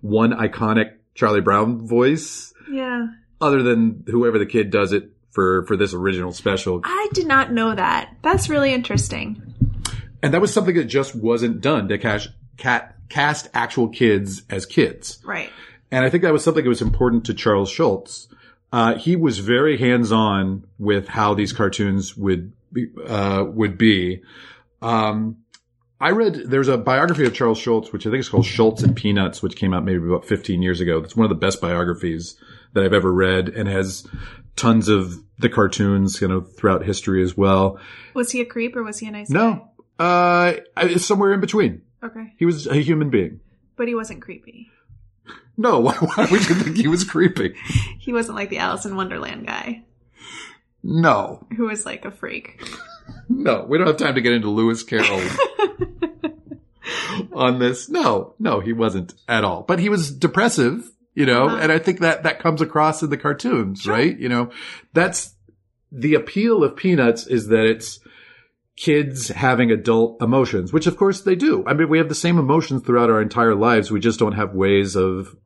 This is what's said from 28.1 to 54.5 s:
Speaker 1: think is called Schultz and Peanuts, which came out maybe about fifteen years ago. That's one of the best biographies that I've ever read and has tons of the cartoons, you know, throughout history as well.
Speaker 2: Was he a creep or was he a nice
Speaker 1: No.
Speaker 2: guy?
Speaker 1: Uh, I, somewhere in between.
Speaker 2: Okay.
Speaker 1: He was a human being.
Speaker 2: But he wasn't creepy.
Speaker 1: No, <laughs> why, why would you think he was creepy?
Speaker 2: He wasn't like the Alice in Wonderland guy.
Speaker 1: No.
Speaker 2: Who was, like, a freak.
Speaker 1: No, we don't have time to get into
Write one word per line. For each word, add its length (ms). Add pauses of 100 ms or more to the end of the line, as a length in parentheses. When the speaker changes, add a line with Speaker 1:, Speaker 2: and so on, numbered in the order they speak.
Speaker 1:
think 100
is 80
called 180
Schultz 360
and 140
Peanuts, 460
which 140
came 180
out 100
maybe 220
about 200
fifteen 360
years 180
ago. 200
That's 160
one 80
of 60
the 40 (120)
best 140
biographies 760 (380)
that 100
I've 80
ever 200
read 380
and 180
has 380 (500)
tons 320
of 260 (240)
the 100
cartoons, 720
you 80
know, 120
throughout 440
history 380
as 140
well. 420 (360)
Speaker 2:
Was 180
he 80
a 40
creep 320
or 60
was 160
he 80
a 60
nice 180
Speaker 1:
No. 380 (300)
Speaker 2:
guy? 60
Speaker 1:
Uh, 520 (200)
I, 200
somewhere 360
in 80
between. 420 (200)
Speaker 2:
Okay. 340
Speaker 1:
He 80
was 220
a 100
human 340
being. 300 (360)
Speaker 2:
But 120
he 60
wasn't 280
creepy. 480 (840)
Speaker 1:
No, 240
<laughs> 0
why, 140
why 360
would 180
you 80
think 200
he 120
was 160
creepy? 500 (460)
Speaker 2:
He 120
wasn't 240
like 140
the 80
Alice 260
in 120
Wonderland 500
guy. 380 (1000)
Speaker 1:
No. 640 (100)
Speaker 2:
Who 100
was, 200
like, 180
a 60
freak. 520 (640)
Speaker 1:
No, 400
we 100
don't 80
have 100
time 200
to 40
get 140
into 160